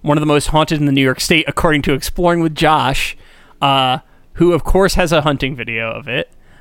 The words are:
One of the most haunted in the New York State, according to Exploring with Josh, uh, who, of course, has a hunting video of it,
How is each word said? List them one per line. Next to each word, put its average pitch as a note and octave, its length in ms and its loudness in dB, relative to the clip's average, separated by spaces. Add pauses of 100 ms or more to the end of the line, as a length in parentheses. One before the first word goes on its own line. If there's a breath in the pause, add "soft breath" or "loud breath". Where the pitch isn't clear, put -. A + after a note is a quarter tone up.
One D3 160 2
of D3 40 0
the D3+ 40 -2
most D3 220 2
haunted D#3 320 0
in D3 60 0
the C#3 60 0
New C3+ 120 2
York C3 160 0
State, D#3 260 2
according D3+ 360 0
to D3+ 120 -2
Exploring E3+ 460 -2
with D#3+ 160 0
Josh, C#3+ 600 0 (460 soft breath)
uh, C3 360 0 (360 soft breath)
who, F3 200 4
of D3+ 100 -2
course, F#3+ 300 2
has E3+ 180 0
a D#3 100 2
hunting C#3 320 -2
video A2+ 380 -6
of A2+ 160 -12
it, C3 220 -6 (300 soft breath)